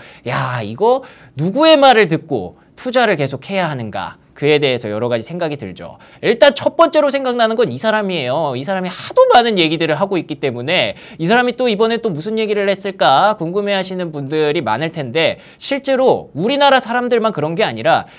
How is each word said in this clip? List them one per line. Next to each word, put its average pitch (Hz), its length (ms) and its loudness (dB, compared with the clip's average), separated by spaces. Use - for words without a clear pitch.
야, 127 340 -4
이거 208 420 0
누구의 269 420 2
말을 220 320 4
듣고 131 480 -4
투자를 233 400 0
계속해야 147 540 -4
하는가? 101 480 -8
그에 151 240 2
대해서 131 320 -2
여러 110 180 -4
가지 120 140 -2
생각이 160 360 -8
들죠. 87 420 -14
일단 233 340 4
첫 - 200 -4
번째로 311 360 4
생각나는 240 460 0
건 226 140 2
이 120 60 -8
사람이에요. 165 800 -2
이 127 80 -6
사람이 185 260 -4
하도 - 380 2
많은 233 320 4
얘기들을 160 340 0
하고 196 240 -2
있기 151 180 -6
때문에 131 600 -2
이 160 80 -2
사람이 240 300 2
또 254 100 0
이번에 226 300 0
또 226 120 -4
무슨 185 300 -4
얘기를 202 300 -2
했을까 190 680 2
궁금해하시는 185 720 -4
분들이 151 500 -2
많을 127 320 -2
텐데 135 440 -2
실제로 262 720 0
우리나라 269 460 4
사람들만 233 540 -2
그런 156 200 -4
게 185 100 0
아니라 127 420 0